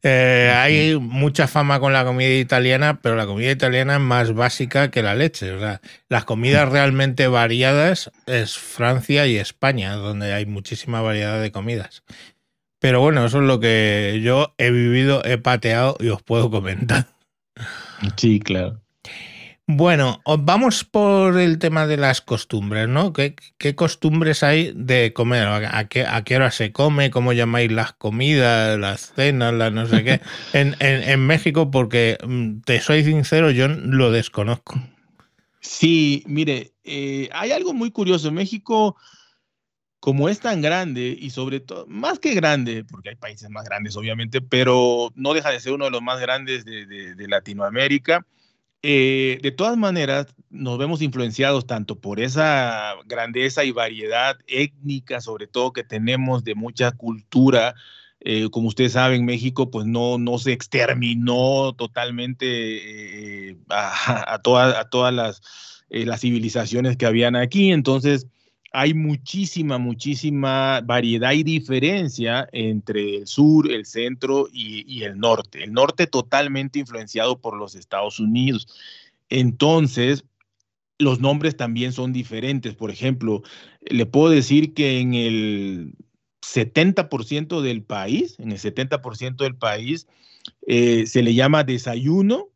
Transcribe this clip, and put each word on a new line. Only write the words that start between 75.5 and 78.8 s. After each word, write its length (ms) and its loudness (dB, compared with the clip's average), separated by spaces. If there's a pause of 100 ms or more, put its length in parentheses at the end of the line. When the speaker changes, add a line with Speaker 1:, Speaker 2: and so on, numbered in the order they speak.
Speaker 2:
El 120 -12
norte 340 2
totalmente 720 -2
influenciado 640 -4
por 160 -8
los 180 -12
Estados 460 -6
Unidos. 480 0 (580)